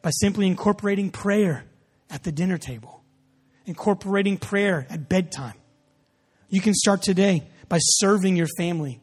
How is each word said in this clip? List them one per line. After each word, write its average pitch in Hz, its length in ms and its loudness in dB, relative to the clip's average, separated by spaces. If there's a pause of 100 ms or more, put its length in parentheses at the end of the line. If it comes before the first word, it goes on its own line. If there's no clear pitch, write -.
by 170 80 -2
simply 202 380 0
incorporating 202 640 0
prayer 202 540 0 (440)
at 143 140 -10
the 170 80 -4
dinner 175 260 -2
table, 113 460 -14 (640)
incorporating 196 720 0
prayer 190 520 -2
at 156 180 -10
bedtime. 139 480 -2 (960)
You 190 120 2
can 208 120 2
start 196 280 2
today 190 460 2 (220)
by 170 100 2
serving 190 560 2
your 165 120 2 (100)
family 170 460 -4